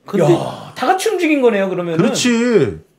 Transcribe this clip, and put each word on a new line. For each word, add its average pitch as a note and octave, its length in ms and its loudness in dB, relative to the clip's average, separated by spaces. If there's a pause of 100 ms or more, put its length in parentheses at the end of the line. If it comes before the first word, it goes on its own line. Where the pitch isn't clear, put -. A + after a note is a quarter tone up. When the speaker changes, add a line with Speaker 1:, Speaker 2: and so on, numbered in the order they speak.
Speaker 1:
근데 F3+ 180 0 (100)
Speaker 2:
야, - 420 -6
다 - 120 -6
같이 F#4+ 220 0
움직인 D#4 320 0
거네요, G3+ 260 2
그러면은. E3+ 300 -4
Speaker 3:
그렇지. A3 840 0 (200)